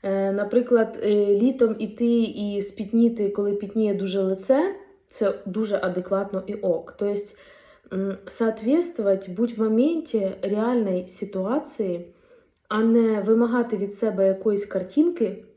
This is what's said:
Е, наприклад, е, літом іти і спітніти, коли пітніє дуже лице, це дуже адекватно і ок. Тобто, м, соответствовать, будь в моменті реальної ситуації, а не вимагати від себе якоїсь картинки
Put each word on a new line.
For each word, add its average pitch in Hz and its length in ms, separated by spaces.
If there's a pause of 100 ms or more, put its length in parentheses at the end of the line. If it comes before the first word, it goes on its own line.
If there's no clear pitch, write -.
Е, 196 280
наприклад, 220 720
е, 208 60 (160)
літом 220 540
іти 233 420
і 202 400
спітніти, 220 680
коли 202 240
пітніє 202 400
дуже 190 280
лице, 262 540 (340)
це - 360
дуже 202 380
адекватно 190 640
і 202 60
ок. 185 460
Тобто, 202 220 (720)
м, 196 320
соответствовать, 220 1040
будь 208 280
в 214 60
моменті 226 680 (100)
реальної 208 680
ситуації, 190 1040 (540)
а 214 160
не 226 380
вимагати 226 560
від 202 160
себе 196 340
якоїсь 202 380
картинки 220 760 (140)